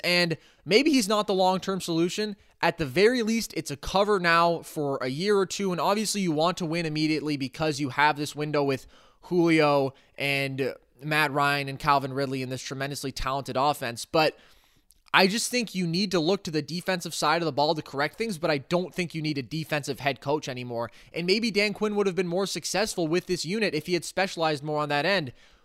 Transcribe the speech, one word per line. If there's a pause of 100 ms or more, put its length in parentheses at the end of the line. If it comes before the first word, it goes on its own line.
and (300)
maybe
he's
not
the
long-term
solution. (240)
At
the
very
least,
it's
a
cover
now
for
a
year
or
two,
and
obviously
you
want
to
win
immediately
because
you
have
this
window
with (360)
Julio (240)
and (280)
Matt
Ryan
and
Calvin
Ridley
in
this
tremendously
talented
offense,
but (800)
I
just
think
you
need
to
look
to
the
defensive
side
of
the
ball
to
correct
things,
but
I
don't
think
you
need
a
defensive
head
coach
anymore, (240)
and
maybe
Dan
Quinn
would
have
been
more
successful
with
this
unit
if
he
had
specialized
more
on
that
end. (320)